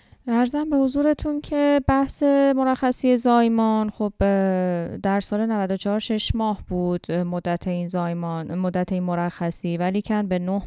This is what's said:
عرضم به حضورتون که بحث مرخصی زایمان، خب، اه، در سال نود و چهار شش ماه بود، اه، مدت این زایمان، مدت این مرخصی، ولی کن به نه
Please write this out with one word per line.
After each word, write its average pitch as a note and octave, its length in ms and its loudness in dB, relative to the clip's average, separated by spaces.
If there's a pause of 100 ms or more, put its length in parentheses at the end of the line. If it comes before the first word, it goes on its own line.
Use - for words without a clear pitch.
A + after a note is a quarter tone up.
(280)
عرضم B3+ 420 0
به C#4+ 60 2
حضورتون D4 640 0
که C#4+ 460 2
بحث C4+ 360 2 (340)
مرخصی C4 600 2
زایمان، A3+ 720 4
خب، G#3 300 -4
اه، F#3 760 2
در G3 240 0
سال G#3+ 260 -2
نود G3+ 260 0
و G3 40 0
چهار G3+ 220 -2
شش G#3+ 360 -2
ماه A3 340 -2
بود، F3 400 -2
اه، E3+ 140 -2
مدت F3 460 -2
این F3 200 -4
زایمان، E3+ 640 -4
مدت F3+ 380 -2
این F3+ 100 -2
مرخصی، F3 720 -4
ولی F#3 260 -2
کن G#3 240 -2
به F#3 120 0
نه F#3+ 280 -2